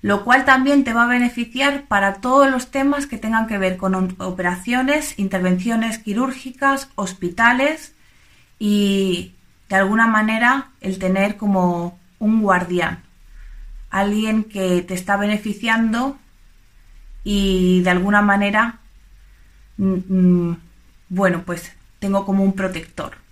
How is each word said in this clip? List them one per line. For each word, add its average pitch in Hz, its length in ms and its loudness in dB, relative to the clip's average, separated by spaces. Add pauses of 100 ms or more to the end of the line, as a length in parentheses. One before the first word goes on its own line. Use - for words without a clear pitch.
lo 202 220 0
cual 262 220 4
también 269 380 4
te 233 100 -2
va 233 100 4
a 240 40 2
beneficiar 247 760 -2
para 196 300 0
todos 269 340 4
los 254 220 -4
temas 277 340 0
que 233 120 -12
tengan 220 300 -2
que 214 100 -4
ver 185 200 -2
con 190 160 -2
on-, 185 240 -2
operaciones, 208 1000 -4
intervenciones 196 800 -2
quirúrgicas, 262 960 -4
hospitales 202 960 -2 (640)
y, 196 800 0 (320)
de 196 80 -2
alguna 208 320 4
manera, 220 640 0 (120)
el 190 180 -6
tener 190 380 0
como 180 600 0 (180)
un 220 240 2
guardián, 180 640 0 (880)
alguien 214 540 0
que 185 360 0
te 185 120 -8
está 185 220 -2
beneficiando 220 1040 -2 (1040)
y, 185 580 2
de 180 80 2
alguna 196 320 2
manera, 202 580 0 (1000)
mm, 190 160 0 (140)
mm, 180 500 2 (520)
bueno, 180 360 0
pues, 170 280 -10 (260)
tengo 196 260 -2
como 196 180 2
un 190 100 2
protector. 190 640 -8 (140)